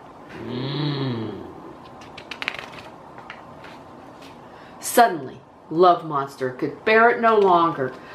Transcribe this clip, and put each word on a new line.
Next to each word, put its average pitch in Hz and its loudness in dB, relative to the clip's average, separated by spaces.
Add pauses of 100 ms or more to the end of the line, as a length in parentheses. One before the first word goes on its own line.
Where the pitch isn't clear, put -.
(480)
Mm. 131 -6 (3250)
Suddenly, 170 0 (300)
Love 170 4
Monster 139 -6
could - -6
bear 226 6
it 233 -2
no 226 4
longer. 170 2 (220)